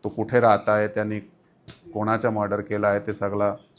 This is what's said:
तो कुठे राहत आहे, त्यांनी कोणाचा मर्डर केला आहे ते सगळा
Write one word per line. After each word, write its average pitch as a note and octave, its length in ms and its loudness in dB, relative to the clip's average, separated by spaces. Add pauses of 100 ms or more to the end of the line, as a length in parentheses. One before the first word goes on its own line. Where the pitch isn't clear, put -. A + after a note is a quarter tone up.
तो G#2+ 60 -4
कुठे A2+ 300 0
राहत G#2+ 300 4
आहे, G#2+ 180 2
त्यांनी G#2+ 320 -4 (720)
कोणाचा A2 360 0
मर्डर G#2 320 -2
केला G#2 260 -2
आहे G2+ 120 2
ते G#2 140 -6
सगळा G2+ 400 -2 (260)